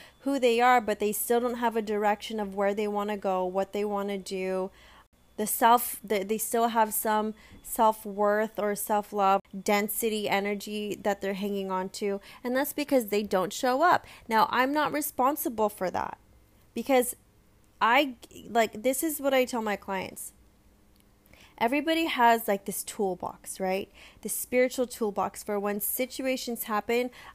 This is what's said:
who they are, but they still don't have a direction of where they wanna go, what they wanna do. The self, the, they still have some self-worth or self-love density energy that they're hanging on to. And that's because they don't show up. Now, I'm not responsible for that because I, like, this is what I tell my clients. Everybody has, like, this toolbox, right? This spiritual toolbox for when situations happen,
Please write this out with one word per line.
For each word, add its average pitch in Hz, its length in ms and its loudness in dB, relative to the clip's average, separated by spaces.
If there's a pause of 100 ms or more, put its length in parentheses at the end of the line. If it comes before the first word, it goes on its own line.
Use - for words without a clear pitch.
(200)
who 277 180 -2
they 233 220 4
are, 247 200 6
but 208 200 -2
they 208 100 0
still 240 300 2
don't 240 160 -2
have 233 180 0
a 226 80 0
direction 214 560 -2
of 196 160 -4
where 202 200 2
they 214 120 -2
wanna 208 300 -2
go, 190 280 0
what 190 280 -2
they 208 120 -2
wanna 202 340 -4
do. 185 520 -4 (640)
The 214 120 -2
self, 240 560 4
the, 202 180 0
they 208 160 -2
still 233 300 0
have 220 260 2
some 214 400 0 (300)
self-worth 214 920 0
or 202 200 -2
self-love 202 640 2 (240)
density 214 640 0
energy 208 760 -2
that 202 180 0
they're 196 140 -4
hanging 196 380 -4
on 185 160 -2
to. 196 320 -4 (240)
And 247 100 -2
that's 277 200 0
because 277 320 2
they 208 180 0
don't 196 280 0
show 262 300 0
up. 349 240 4 (220)
Now, 220 220 4
I'm 262 220 2
not 302 200 0
responsible 247 800 0
for 185 200 -4
that - 280 -6 (540)
because 240 440 2 (640)
I, 254 340 4 (340)
like, 220 340 0
this 262 200 2
is 302 180 -2
what 269 140 0
I 254 100 4
tell 233 160 -4
my 214 160 -2
clients. - 560 -8 (1300)
Everybody 302 480 2
has, 233 420 4
like, 202 160 0
this - 180 -8
toolbox, - 800 -6
right? 190 300 -4 (320)
This 214 120 -6
spiritual 254 520 0
toolbox 202 560 -4
for 208 180 -4
when 208 200 -4
situations 254 840 -4
happen, 233 460 -2 (240)